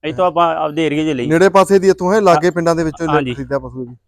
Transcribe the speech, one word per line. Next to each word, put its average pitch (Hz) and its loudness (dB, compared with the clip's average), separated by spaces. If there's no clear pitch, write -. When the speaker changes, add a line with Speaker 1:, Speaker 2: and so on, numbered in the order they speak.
Speaker 1:
ਇੱਥੋਂ 156 -2
ਆਪਾਂ 170 0
ਆਪਦੇ 156 -2
ਏਰੀਆ 147 -2
'ਚ 156 -2
ਲਈ। 123 -4
Speaker 2:
ਨੇੜੇ 165 4
ਪਾਸੇ 190 4
ਦੀ 190 2
ਇੱਥੋਂ 185 0
ਹੈ, 220 2
ਲਾਗੇ 170 4
Speaker 1:
ਹਾਂ। 175 0
Speaker 2:
ਪਿੰਡਾਂ 170 0
ਦੇ 165 -2
ਵਿੱਚੋਂ 160 -6
Speaker 1:
ਹਾਂਜੀ। 147 -2
Speaker 2:
ਖਰੀਦਿਆ 135 -6
ਪਸ਼ੂ 127 -10
ਜੀ। 123 -20